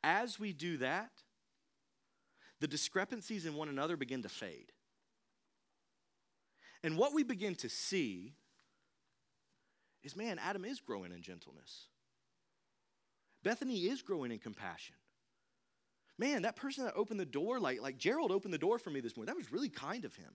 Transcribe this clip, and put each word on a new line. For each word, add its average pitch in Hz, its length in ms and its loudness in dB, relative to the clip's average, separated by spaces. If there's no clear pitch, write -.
As 202 380 4
we 208 140 -2
do 156 240 -2
that, 151 340 0
the 151 80 0
discrepancies 190 760 0
in 156 120 -2
one 156 120 -2
another 147 300 2
begin 131 240 -2
to 104 80 -6
fade. 78 420 -10
And 160 140 2
what 262 160 6
we 294 120 6
begin 202 320 0
to 123 120 -4
see 113 640 0
is, 139 140 -12
man, 208 220 -2
Adam 185 260 -2
is 240 160 -6
growing 95 320 -4
in 87 100 -10
gentleness. 82 680 -16
Bethany 226 440 2
is 262 160 0
growing 147 280 0
in 113 80 -2
compassion. 101 560 -8
Man, 247 240 4
that 226 140 2
person 269 280 -4
that 220 100 -2
opened 214 240 2
the 185 60 0
door, 170 340 0
like, 131 220 2
like 131 180 -4
Gerald 269 320 4
opened 190 240 2
the 151 40 0
door 196 200 4
for 196 120 -6
me 139 100 0
this 117 160 -4
morning, 120 180 -4
that - 20 -4
was 202 140 -8
really 226 200 0
kind 180 340 -4
of - 100 -8
him. 85 200 -18